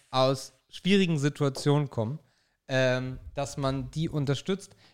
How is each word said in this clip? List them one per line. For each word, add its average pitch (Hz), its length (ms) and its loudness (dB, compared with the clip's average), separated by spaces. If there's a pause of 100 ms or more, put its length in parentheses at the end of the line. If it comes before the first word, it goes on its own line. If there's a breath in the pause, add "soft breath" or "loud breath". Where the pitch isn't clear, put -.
(120)
aus 131 400 2 (160)
schwierigen 180 500 2
Situationen 143 720 2
kommen, 117 300 -4 (500)
ähm, 127 480 0 (160)
dass 139 220 -6
man 135 360 -2
die 156 180 -2
unterstützt. 143 640 -4 (180 soft breath)